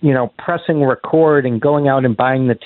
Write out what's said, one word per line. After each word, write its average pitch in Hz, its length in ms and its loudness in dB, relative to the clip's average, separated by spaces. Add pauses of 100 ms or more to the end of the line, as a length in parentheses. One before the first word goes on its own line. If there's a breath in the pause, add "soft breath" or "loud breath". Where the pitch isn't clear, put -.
you 147 120 2
know, 123 240 -2
pressing 170 460 -4
record 147 600 2
and 117 160 -2
going 147 260 0
out 135 160 0
and 117 140 0
buying 131 320 0
the 117 60 0 (100)